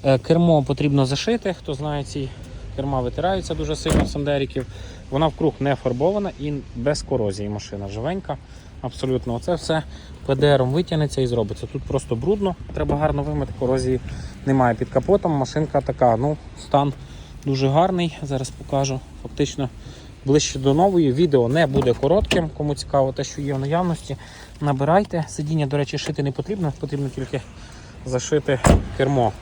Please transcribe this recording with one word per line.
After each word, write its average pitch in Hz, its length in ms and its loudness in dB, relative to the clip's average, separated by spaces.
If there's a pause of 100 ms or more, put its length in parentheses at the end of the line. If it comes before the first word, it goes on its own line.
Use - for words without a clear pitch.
Е, 135 140 6
кермо 165 460 6
потрібно 143 420 2
зашити. 196 480 0
Хто 160 200 -8
знає, 147 300 -4
ці 135 260 -6 (460)
керма 135 260 -2
витираються 170 540 -2
дуже 151 200 -2
сильно - 280 2
в - 40 0
сандеріків. 139 580 -2 (440)
Вона 151 180 2
вкруг 147 320 0
не 135 160 2
фарбована 165 640 0
і 147 140 -4 (220)
без 139 260 0
корозії 104 480 -2
машина 101 380 -8
живенька. 139 500 -6 (440)
Абсолютно. 127 520 -2
Оце 170 220 0
все 160 280 -2 (420)
П 135 100 2
Д 143 220 6
Ром 127 140 2
витягнеться 151 500 0
і 127 60 2
зробиться. 113 400 -2
Тут 135 160 -8
просто 131 320 -2
брудно, 185 400 0 (180)
треба 147 240 0
гарно 143 260 2
вимити, 147 360 -2
корозії 127 400 2 (460)
немає 131 300 4
під - 140 -4
капотом. 175 420 2
Машинка 143 500 0
така, 123 360 4
ну, 151 200 0 (240)
стан 139 320 2 (520)
дуже 135 220 2
гарний. 175 560 2
Зараз 135 260 -4
покажу. 135 500 -2 (240)
Фактично 139 460 -4 (560)
ближче 143 340 4
до 135 140 4
нової. 170 380 6
Відео 135 380 4
не 151 180 4
буде 135 260 4
коротким. 165 640 2
Кому 147 180 0
цікаво 135 360 2
те, 139 120 -4
що - 180 -8
є 143 120 -2
в 135 60 -2
наявності, 156 580 -2 (440)
набирайте. 151 680 2
Сидіння, 151 400 -2
до 147 100 0
речі, 143 200 -2
шити 147 260 -4
не 139 80 0
потрібно, 160 480 -4
потрібно 139 300 -4
тільки 131 320 -6 (640)
зашити 131 540 0 (380)
кермо. 131 340 2 (100)